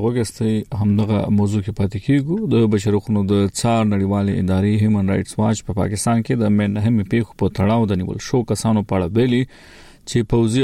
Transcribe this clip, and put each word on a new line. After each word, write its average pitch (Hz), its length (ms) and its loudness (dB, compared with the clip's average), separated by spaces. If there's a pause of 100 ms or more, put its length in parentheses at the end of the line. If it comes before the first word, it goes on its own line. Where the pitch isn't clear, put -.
وګورئ، 110 760 -2
همدغه 104 380 2 (220)
موضوع 104 260 0
کې 107 140 -6
پاتې 104 260 -2
کیږو. 143 320 0 (160)
د 113 180 4
بشري 104 260 0
حقوقو 101 260 -2 (100)
د 101 100 4 (160)
څار 117 320 2
نړیوالې 98 420 0 (100)
ادارې 92 280 2 (140)
هیومن 98 280 2
رائټس 98 260 -4
واچ 107 280 0
په 104 140 -6
پاکستان 113 420 0
کې 135 180 -4
د 104 140 2
مې 104 120 2 (100)
نهمې 107 360 0
پیښو 117 300 -2
په 92 160 0
تړاو 104 340 2
د 92 80 0
نیول 107 280 -6
شو 127 120 0 (120)
کسانو 107 360 0
په 95 80 0
اړه 90 100 0 (120)
ویلي 123 240 2 (680)
چې 120 220 -2
پوځي 117 320 2